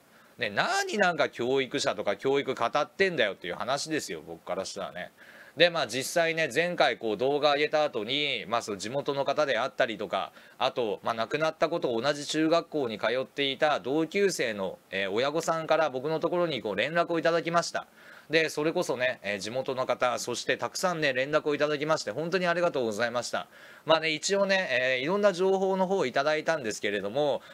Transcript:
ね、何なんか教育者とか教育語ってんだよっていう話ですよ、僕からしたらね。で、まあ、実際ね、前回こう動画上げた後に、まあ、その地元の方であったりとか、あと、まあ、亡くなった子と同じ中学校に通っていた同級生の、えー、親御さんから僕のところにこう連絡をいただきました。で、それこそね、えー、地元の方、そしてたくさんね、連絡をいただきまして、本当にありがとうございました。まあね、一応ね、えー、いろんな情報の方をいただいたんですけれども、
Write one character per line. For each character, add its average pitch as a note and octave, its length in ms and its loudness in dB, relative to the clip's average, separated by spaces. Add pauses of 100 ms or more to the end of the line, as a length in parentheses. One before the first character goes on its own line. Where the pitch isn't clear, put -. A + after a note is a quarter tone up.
(360)
ね、 A2+ 140 -2
何 E4 480 0
な F3+ 140 4
ん E3 40 -4
か C#3 120 2
教 C3 340 0
育 C3 160 -4
者 A#2 160 0
と G2+ 80 -6
か G2+ 140 0
教 C#3 240 2
育 B2+ 160 -4
語 A#2 100 0
っ D3 240 0
て F#3+ 180 2
ん F3 60 -2
だ B2+ 100 2
よ G2 100 0
っ - 20 -10
て - 100 -12
い F2 60 -4
う - 20 -4
話 C3 340 -4
で D#3 120 -2
す - 120 -8
よ、 D#2+ 140 -8
僕 E2 180 -14
か F2 120 -4
ら F#2 80 -4
し - 100 -10
た F#2 120 -6
ら C#2 60 -12
ね。 E2+ 200 -12 (440)
で、 E3+ 140 6
ま E3 120 -2
あ、 C3 40 -2
実 A#2+ 260 -4
際 E3 220 2
ね、 D#3+ 180 0
前 E3+ 220 0
回 C#3 240 2
こ A2 140 -2
う G#2 40 0
動 C#3 220 2
画 D3 140 4
上 C#3+ 80 2
げ D3 80 2
た D3+ 160 2
後 B2 180 -2
に、 C3 460 -2
ま A#2 100 0
あ、 A2 40 0
そ G#2+ 100 -6
の G2+ 60 -4
地 G#2+ 120 -8
元 C#3 240 -2
の C#3 100 0
方 C#3+ 220 0
で A#2 140 0
あ B2+ 60 0
っ C3+ 60 -6
た C3 140 2
り A2 100 -6
と F#2+ 120 -6
か、 F#2 240 -2 (260)
あ C3 140 0
と、 G#2+ 320 -2
ま A#2 80 0
あ、 - 20 -2
亡 A2+ 140 -2
く D3 100 -2
な D#3 140 0
っ - 40 -18
た E3 120 2
子 E3 100 -2
と B2 220 0
同 C#3 120 2
じ C#3+ 140 -6
中 D#3 220 2
学 E3 200 4
校 C#3+ 200 -2
に G#2+ 100 -4
通 A2 80 -2 (160)
っ - 20 -6
て C#3 280 -2
い B2+ 60 -6
た D3 200 2
同 D#3 300 0
級 G3 240 2
生 A#2+ 220 -2
の、 F#2+ 260 -4 (100)
え G2 160 -2
ー、 F#2+ 60 -2
親 B2+ 180 2
御 D#3+ 100 -2
さ E3 200 0
ん D#3 80 -8
か D#3+ 80 6
ら D#3 120 4
僕 C3 200 -4
の D#3+ 100 0
と D3 120 0
こ F3 80 2
ろ F3 100 4
に C3+ 140 -2
こ G#2 100 -2
う F#2 40 -2
連 C3 180 0
絡 E3+ 180 2
を E3 80 2
い - 20 -4
た E3 80 4
だ E3+ 100 2
き E3 120 -4
ま E3+ 100 4
し - 80 -6
た。 - 160 -6 (440)
で、 D#3 180 4
そ D3+ 160 -2
れ D#3+ 80 2
こ F3 100 0
そ D3+ 140 -2
ね、 B2 260 -2
え G2+ 120 -2
ー、 G2+ 40 -4
地 F#2+ 120 -6
元 C3 240 -4
の B2+ 100 -2
方、 B2 340 0
そ B2 160 -4
し - 100 -6
て C3 120 0
た A#2 140 -4
く - 80 -8
さ F3+ 160 0
ん D#3 80 -4
ね、 C#3+ 100 2
連 C3 180 0
絡 D3+ 200 2
を D3 40 2
い D3 40 -2
た D3 100 2
だ D3+ 80 0
き C#3+ 80 -4
ま D#3 140 2
し - 60 -8
て、 - 60 -4
本 D3+ 200 -4
当 F#3 80 0
に F3+ 80 0
あ E3+ 80 2
り F3 80 2
が E3+ 100 4
と C#3 80 0
う B2 40 2
ご A2 80 0
ざ G#2+ 140 0
い A#2 40 -4
ま A#2+ 120 -2
し - 80 -8
た。 - 180 -4 (360)
ま D#3+ 120 4
あ D#3+ 40 0
ね、 D#3+ 120 0
一 E3+ 220 -2
応 G3 120 2
ね、 F#3+ 240 0
え B2+ 280 2
ー、 B2+ 40 -2
い - 20 -2
ろ F#3 140 0
ん - 20 0
な G3+ 140 4
情 F#3+ 240 2
報 F#3+ 180 2
の F#3 100 2
方 G3 120 0
を D3+ 80 2
い B2 60 -2
た C#3 120 2
だ D3+ 100 2
い D#3 80 -2
た E3 140 0
ん C#3+ 60 -6
で G#2+ 100 -2
す - 80 -8
け G#2+ 100 0
れ G2+ 120 0
ど G2+ 80 -4
も、 C3+ 320 0 (120)